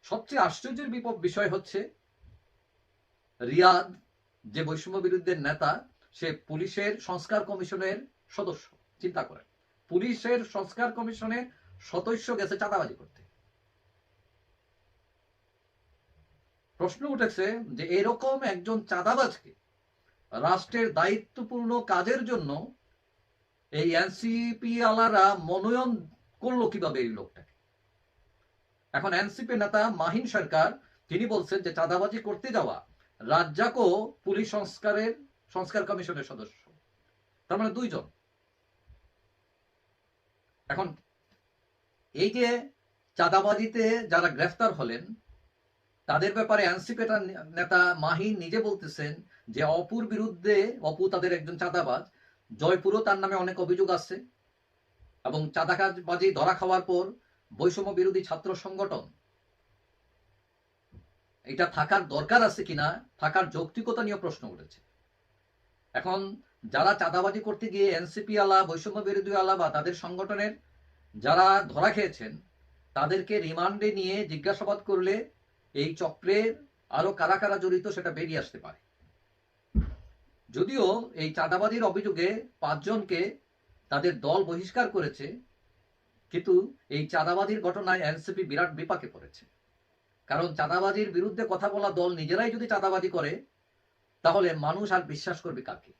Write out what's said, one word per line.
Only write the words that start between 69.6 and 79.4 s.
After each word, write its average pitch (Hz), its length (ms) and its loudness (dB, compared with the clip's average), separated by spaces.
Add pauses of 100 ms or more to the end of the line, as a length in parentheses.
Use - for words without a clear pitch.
বা 160 80 4
তাদের 151 240 -2
সংগঠনের 196 600 -4 (720)
যারা 175 220 8 (260)
ধরা 170 220 4
খেয়েছেন, 180 360 -4 (600)
তাদেরকে 185 420 0 (120)
রিমান্ডে 196 440 0
নিয়ে 190 240 -2 (160)
জিজ্ঞাসাবাদ 196 480 -2 (100)
করলে 190 260 2 (580)
এই 151 220 -2
চক্রের 196 560 0 (380)
আরো 170 200 0 (100)
কারা 180 180 4
কারা 196 200 2
জড়িত 185 300 0
সেটা 175 240 -4
বেরিয়ে 156 320 -4
আসতে - 220 -16
পারে। - 140 -18 (1700)